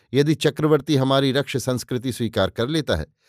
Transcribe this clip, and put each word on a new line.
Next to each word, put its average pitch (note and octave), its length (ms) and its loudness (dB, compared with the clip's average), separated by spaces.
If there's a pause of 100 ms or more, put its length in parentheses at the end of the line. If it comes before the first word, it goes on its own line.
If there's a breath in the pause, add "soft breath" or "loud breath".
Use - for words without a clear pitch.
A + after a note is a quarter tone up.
(140)
यदि D3 220 2
चक्रवर्ती D3+ 600 0
हमारी C3+ 360 2
रक्ष C#3 260 -2
संस्कृति B2+ 540 -4
स्वीकार G#2+ 380 0
कर A#2 180 -2
लेता C#3 280 -2
है, D#2 100 -4 (240 soft breath)